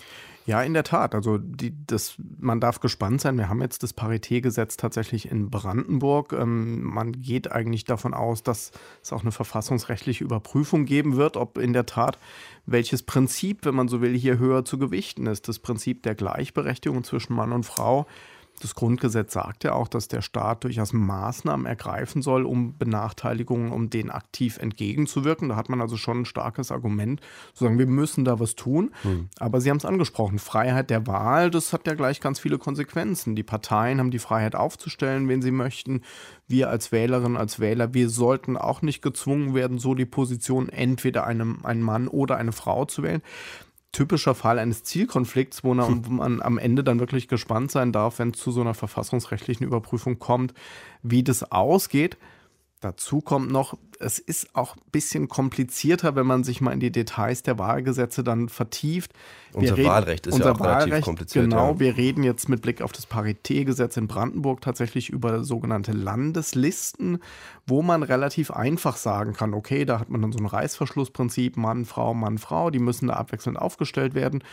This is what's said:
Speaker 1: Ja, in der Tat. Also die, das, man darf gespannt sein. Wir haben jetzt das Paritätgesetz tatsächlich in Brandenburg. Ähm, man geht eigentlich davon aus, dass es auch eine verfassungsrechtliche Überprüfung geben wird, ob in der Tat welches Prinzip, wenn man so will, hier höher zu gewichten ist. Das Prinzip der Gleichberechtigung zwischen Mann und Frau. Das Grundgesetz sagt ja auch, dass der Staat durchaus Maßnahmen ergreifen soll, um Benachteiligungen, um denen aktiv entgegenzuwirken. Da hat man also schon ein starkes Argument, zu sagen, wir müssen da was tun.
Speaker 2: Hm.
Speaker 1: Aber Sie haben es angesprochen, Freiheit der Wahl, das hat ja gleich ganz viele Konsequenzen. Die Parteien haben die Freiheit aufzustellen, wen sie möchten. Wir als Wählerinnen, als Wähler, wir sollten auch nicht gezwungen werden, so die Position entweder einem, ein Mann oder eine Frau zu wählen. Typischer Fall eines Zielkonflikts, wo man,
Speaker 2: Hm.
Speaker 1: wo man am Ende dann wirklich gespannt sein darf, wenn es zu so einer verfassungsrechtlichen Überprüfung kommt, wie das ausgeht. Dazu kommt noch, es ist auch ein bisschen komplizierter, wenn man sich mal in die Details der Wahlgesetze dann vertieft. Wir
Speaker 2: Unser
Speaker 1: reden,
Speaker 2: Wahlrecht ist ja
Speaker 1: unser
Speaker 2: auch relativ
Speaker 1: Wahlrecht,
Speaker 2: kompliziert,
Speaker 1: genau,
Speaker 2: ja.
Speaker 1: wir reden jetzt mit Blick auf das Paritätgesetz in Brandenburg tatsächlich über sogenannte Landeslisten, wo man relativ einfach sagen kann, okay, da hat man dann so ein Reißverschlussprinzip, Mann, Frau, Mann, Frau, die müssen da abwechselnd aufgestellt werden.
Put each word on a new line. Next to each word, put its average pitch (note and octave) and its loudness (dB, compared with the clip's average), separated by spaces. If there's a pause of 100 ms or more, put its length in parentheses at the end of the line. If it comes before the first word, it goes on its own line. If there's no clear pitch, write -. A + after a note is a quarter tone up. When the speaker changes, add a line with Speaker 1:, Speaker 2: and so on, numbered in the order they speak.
(480)
Speaker 1:
Ja, A2 4
in C#3+ 0
der D#3+ 2
Tat. - 0
Also G#2+ 2
die, A#2+ -6 (120)
das, - -2 (260)
man A#2 0
darf A#2+ 0
gespannt A#2+ 0
sein. C3+ 0
Wir G#2 0
haben A2 0
jetzt - -6
das A#2+ -6
Paritätgesetz A2+ -2
tatsächlich A2+ -4
in G#2 -2
Brandenburg. C3 0
Ähm, A#2 -2
man A2+ -4
geht B2+ -4
eigentlich A2+ -2
davon A#2+ -2
aus, A2+ -2
dass - -4 (300)
es - -12
auch A2 -4
eine A2 -2
verfassungsrechtliche A2+ -4
Überprüfung C#3 0
geben C#3 2
wird, D3 2
ob A#2 -4
in A#2+ 2
der A#2+ 2
Tat A#2+ 0 (480)
welches A#2+ 2
Prinzip, D#3 0
wenn C#3 2
man B2+ 2
so A#2+ -2
will, A#2+ 2
hier B2 4
höher B2+ 4
zu C3+ -4
gewichten B2+ -2
ist. G#2+ -4
Das A2+ -4
Prinzip B2 -4
der A2 0
Gleichberechtigung C3 -4
zwischen A#2+ -4
Mann A#2 0
und A#2+ -2
Frau. B2+ 2 (540)
Das - -10
Grundgesetz A#2 0
sagt - -6
ja D3+ 0
auch, B2 0
dass A2 -4
der A#2+ -4
Staat A2 -4
durchaus A#2 -2
Maßnahmen A2+ 0
ergreifen B2 -6
soll, C3 2
um B2 -2
Benachteiligungen, A#2 -2
um A#2 -2
denen A2 -4
aktiv - -4
entgegenzuwirken. C#3 -2
Da A2 -2
hat A2+ -4
man B2+ -2
also A#2 -4
schon A#2+ -2
ein - -4
starkes A#2+ -6
Argument, A#2+ -2 (340)
zu - -6
sagen, A#2 4
wir C3 6
müssen C#3 2
da A#2+ 2
was A2+ -2
tun. E3 0 (120)
Speaker 2:
Hm. F#2 0 (100)
Speaker 1:
Aber A#2+ 0
Sie C3+ 2
haben C#3+ 4
es C#3+ -2
angesprochen, A2 0
Freiheit B2+ 0
der A2+ 2
Wahl, A#2+ 4
das E3+ 0
hat - -2
ja D#3+ 0
gleich C#3+ 0
ganz C#3 -2
viele C#3+ 0
Konsequenzen. D3 -4
Die G#2+ -2
Parteien A2+ 0
haben B2+ 2
die B2 -2
Freiheit A2 0
aufzustellen, C3+ -2
wen C3 2
sie B2+ 0
möchten. C3 -2 (460)
Wir B2+ 4
als A#2 -2
Wählerinnen, A#2+ 2
als G#2+ -2
Wähler, A#2 2
wir B2 4
sollten A#2+ 2
auch - -2
nicht D3+ 0
gezwungen C#3 0
werden, B2+ 0
so C3 2
die B2+ 0
Position B2+ 0
entweder B2+ 0
einem, A2+ -2
ein A2+ -2
Mann A2+ 0
oder C3+ 0
eine A#2 -2
Frau - -2
zu - -6
wählen. D#3+ -2 (680)
Typischer D3 2
Fall A#2 2
eines A2+ -2
Zielkonflikts, C3 0
wo B2+ 4
man, B2 4
Speaker 2:
Hm. A#2 2
Speaker 1:
wo A2+ -4
man B2 0
am A#2+ 2
Ende B2+ 2
dann A#2+ 4
wirklich B2 -2
gespannt A#2 -2
sein B2+ 2
darf, G#2+ 0
wenn A#2 0
es - -10
zu - -4
so A#2+ 0
einer A#2 0
verfassungsrechtlichen A#2 -4
Überprüfung A#2+ -2
kommt, B2 0 (500)
wie A#2+ 4
das B2+ 0
ausgeht. D3 2 (640)
Dazu G#2+ -2
kommt C3+ 0
noch, C3+ 0 (220)
es - -4
ist - -6
auch B2+ -2
ein - -20 (100)
bisschen D3+ 0
komplizierter, C#3 2
wenn C3 4
man B2+ 4
sich B2 -2
mal B2+ 2
in C3 0
die B2 2
Details A2+ 0
der B2 0
Wahlgesetze B2 0
dann A#2 0
vertieft. D3+ -4 (400)
Wir - -10
Speaker 2:
Unser A#2+ 4
Speaker 1:
reden, C3 6
Speaker 2:
Wahlrecht F2 4
ist B2+ 4
ja B2 6
Speaker 1:
unser B2+ 8
Speaker 2:
auch G#2+ 2
relativ C3+ 4
Speaker 1:
Wahlrecht, D3+ 2
Speaker 2:
kompliziert, F2 0
Speaker 1:
genau, A#2 4
Speaker 2:
ja. D#3 0
Speaker 1:
wir B2+ 4
reden C3 4
jetzt B2 2
mit A#2+ 2
Blick - -2
auf A#2+ -4
das - -14
Paritätgesetz A#2+ 0
in A2 0
Brandenburg C3 -2
tatsächlich A#2+ -4
über A#2 0
sogenannte A#2 -2
Landeslisten, D3 -2 (480)
wo C3+ 4
man E3 4
relativ C#3 0
einfach C3 0
sagen G#2+ -2
kann, G#2+ -2
okay, C3+ -2
da C3 0
hat A2+ -4
man A#2 0
dann A2 0
so A#2 -2
ein G#2+ 0
Reißverschlussprinzip, B2 -2
Mann, A#2 0
Frau, A#2 -2
Mann, A2 0
Frau, E3 0
die C#3+ 2
müssen B2 2
da A#2+ 0
abwechselnd - -4
aufgestellt C3+ -2
werden. C3+ 0